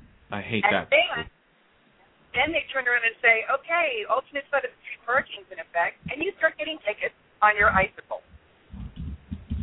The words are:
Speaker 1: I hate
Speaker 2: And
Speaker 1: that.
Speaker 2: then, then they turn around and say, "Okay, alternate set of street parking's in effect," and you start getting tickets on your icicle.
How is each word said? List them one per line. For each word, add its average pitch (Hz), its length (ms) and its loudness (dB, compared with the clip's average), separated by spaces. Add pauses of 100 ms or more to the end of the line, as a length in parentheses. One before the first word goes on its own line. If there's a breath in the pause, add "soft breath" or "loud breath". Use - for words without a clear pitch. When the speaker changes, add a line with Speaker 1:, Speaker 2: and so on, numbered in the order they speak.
(300)
Speaker 1:
I 104 120 -6
hate 107 200 -2
Speaker 2:
And 104 120 4
Speaker 1:
that. 90 180 0
Speaker 2:
then, 659 340 2 (1120)
then 294 160 2
they 302 100 0 (100)
turn 262 140 -4
around 240 180 2
and 226 160 0
say, 226 300 6
"Okay, 277 580 0
alternate 277 440 -2
set 269 120 2
of 247 60 -6 (100)
street - 240 -18
parking's 240 460 -2
in 180 80 -14
effect," 170 400 -2 (140)
and 285 100 -8
you 381 160 -4
start 320 180 2
getting 302 300 -8
tickets - 280 -4 (280)
on 208 160 6
your 208 160 6
icicle. - 480 -2 (1400)